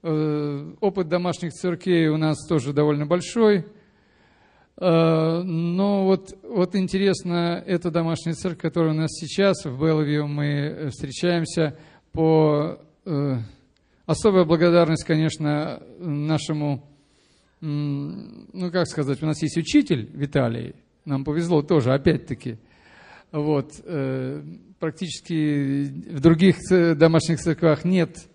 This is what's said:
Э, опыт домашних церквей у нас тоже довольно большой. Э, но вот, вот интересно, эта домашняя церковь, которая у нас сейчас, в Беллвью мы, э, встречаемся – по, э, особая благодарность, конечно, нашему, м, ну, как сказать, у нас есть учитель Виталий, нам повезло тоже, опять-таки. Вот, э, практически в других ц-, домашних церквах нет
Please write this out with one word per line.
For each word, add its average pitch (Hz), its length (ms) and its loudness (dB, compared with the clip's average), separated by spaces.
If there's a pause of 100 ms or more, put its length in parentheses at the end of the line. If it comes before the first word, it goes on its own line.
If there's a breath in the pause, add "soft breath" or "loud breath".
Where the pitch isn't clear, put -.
Э, 151 760 -2
опыт 196 260 0
домашних 175 460 -2
церквей 170 560 0
у 156 80 0
нас 156 280 -2
тоже 147 280 0
довольно 147 320 2
большой. 185 600 2 (1080 soft breath)
Э, 165 680 2
но 185 600 0
вот, 190 400 0
вот 185 320 -2
интересно, 180 920 0
эта 175 240 -2
домашняя 165 440 -2
церковь, 165 260 -6
которая 160 340 0
у 156 40 -2
нас 160 140 -2
сейчас, 190 520 0
в 131 160 -8
Беллвью 151 480 0
мы, 147 180 -4
э, 147 440 -4
встречаемся – 160 880 -2 (360 loud breath)
по, 160 680 2 (260)
э, 143 320 -2 (680 loud breath)
особая 185 400 4
благодарность, 170 580 4
конечно, 156 760 -2 (160)
нашему, 151 880 -4 (720 soft breath)
м, 143 920 -8
ну, 180 180 -6
как 175 160 0
сказать, 139 360 -4
у - 20 -4
нас 156 160 -2
есть 160 160 -2
учитель 165 560 0
Виталий, 120 640 -2 (300)
нам 139 200 -4
повезло 165 380 0
тоже, 131 280 2
опять-таки. 131 680 -2 (720 loud breath)
Вот, 151 420 -2 (100)
э, 135 600 -6 (360)
практически 151 1040 -2
в 143 340 -10
других 165 400 6
ц-, 170 340 4
домашних 160 460 4
церквах 156 440 0
нет 180 520 0